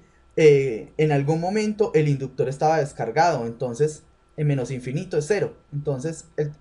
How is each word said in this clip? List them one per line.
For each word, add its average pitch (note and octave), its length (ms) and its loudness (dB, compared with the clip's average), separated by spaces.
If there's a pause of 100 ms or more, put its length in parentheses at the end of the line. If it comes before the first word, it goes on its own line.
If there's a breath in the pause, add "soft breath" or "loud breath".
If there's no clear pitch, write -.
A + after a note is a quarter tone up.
(380 soft breath)
eh, C#3 580 4
en D#3 160 2
algún D3 300 0
momento G#3+ 520 0
el D3+ 140 2
inductor C3+ 400 -2
estaba D#3 320 0
descargado, C3+ 680 0
entonces B2 580 -4 (340)
en D3+ 100 -2
menos C3+ 240 -2
infinito C3+ 460 -6
es D3 100 -2
cero, F3 300 -2 (160)
entonces C#3+ 640 -6
el, D3+ 240 -4